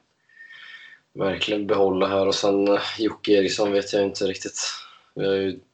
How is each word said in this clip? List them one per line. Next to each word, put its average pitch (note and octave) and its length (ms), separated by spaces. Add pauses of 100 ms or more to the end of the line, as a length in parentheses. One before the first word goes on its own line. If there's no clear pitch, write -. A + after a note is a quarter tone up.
(1120)
verkligen G2+ 540
behålla G2 420
här. G2 180
Och G2 80
sen, G2+ 340
eh, G2+ 140 (160)
Jocke G#2+ 340
Eriksson G2+ 400
vet G2 200
jag G2+ 100
inte G2 220
riktigt. F#2+ 360 (540)
Vi G2 120
har G2 80
ju F#2+ 260 (140)